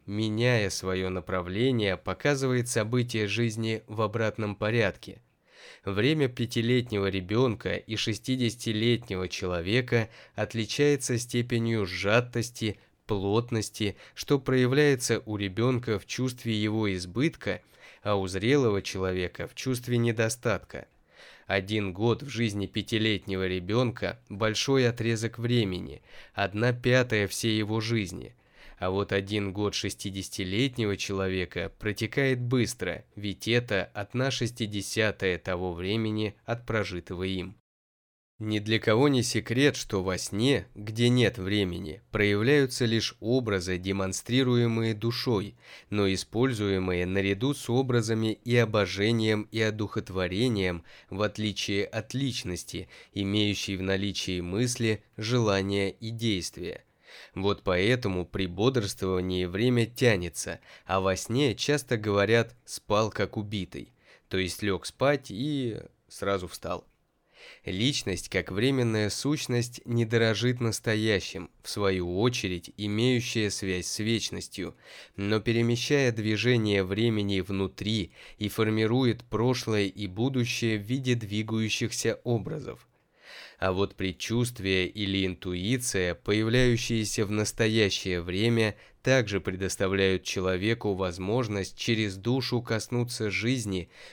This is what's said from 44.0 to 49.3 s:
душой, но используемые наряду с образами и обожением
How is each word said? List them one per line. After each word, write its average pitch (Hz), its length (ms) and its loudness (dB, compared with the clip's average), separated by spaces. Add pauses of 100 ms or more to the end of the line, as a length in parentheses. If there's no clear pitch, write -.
душой, 110 640 -2 (340)
но 101 180 2
используемые 95 1000 0
наряду 98 480 0
с - 160 -8
образами 113 600 2 (140)
и 120 100 2
обожением 107 960 2